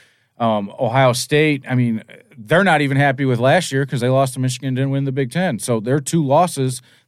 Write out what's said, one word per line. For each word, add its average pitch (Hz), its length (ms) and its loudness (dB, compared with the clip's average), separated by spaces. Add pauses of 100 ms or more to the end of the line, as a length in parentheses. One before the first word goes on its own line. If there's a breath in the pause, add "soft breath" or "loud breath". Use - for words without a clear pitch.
(380 soft breath)
um, 107 400 0
Ohio 127 360 2
State. 147 520 0
I 131 100 -4
mean, 117 280 0 (340)
they're 147 280 2
not 160 160 4
even 139 160 0
happy 139 260 2
with 127 160 0
last 151 320 2
year 135 140 0
'cause 131 160 -4
they 123 80 0
lost 131 240 2
to 131 80 -6
Michigan, 127 320 -4
didn't 135 160 -2
win 139 160 -2
the 135 80 -4
Big 131 180 -4
Ten. 165 280 -2
So 117 200 -2
their 127 220 0
two 170 240 0
losses, 135 560 2 (260 soft breath)